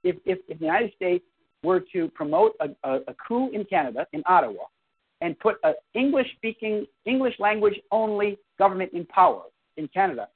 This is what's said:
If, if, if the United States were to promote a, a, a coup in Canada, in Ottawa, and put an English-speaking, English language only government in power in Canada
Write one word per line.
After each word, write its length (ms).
If, 120
if, 120
if 100
the 60
United 300
States 300
were 160
to 160
promote 520
a, 80
a, 200
a 60
coup 240
in 140
Canada, 480
in 140
Ottawa, 380
and 200
put 240
an 100
English-speaking, 920
English 360
language 340
only 480
government 340
in 140
power 360
in 120
Canada 480